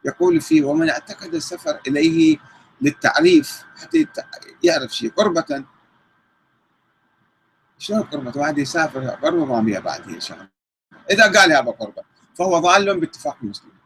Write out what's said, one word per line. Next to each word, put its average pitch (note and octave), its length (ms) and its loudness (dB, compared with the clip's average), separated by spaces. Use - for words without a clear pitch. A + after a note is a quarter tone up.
يقول E3+ 360 2
فيه: D3+ 240 2
"ومن D#3 260 0
اعتقد D#3+ 440 -10
السفر - 520 -8
إليه D#3+ 520 2
للتعريف"، A3+ 840 2
حتى - 160 -2
يت-، - 260 -2
يعرف D#3 340 0
شيء A2+ 140 -6
قربة. E3 540 -2
شلون G3+ 240 -4
قربة؟ C#3 380 -8
واحد D3 180 -2
يسافر C3+ 520 -4
قربة E3 340 -2
ما A#2+ 160 -2
بيها G#2 200 0
بعد - 280 -10
هي E2 120 -14
شغلة. - 280 -16
إذا G3+ 300 4
قال: E3+ 100 6
"يابا B2 200 2
قربة"، - 320 -12
فهو F3 240 0
ضال F#3 420 2
باتفاق D3+ 420 -8
المسلمين. - 440 -14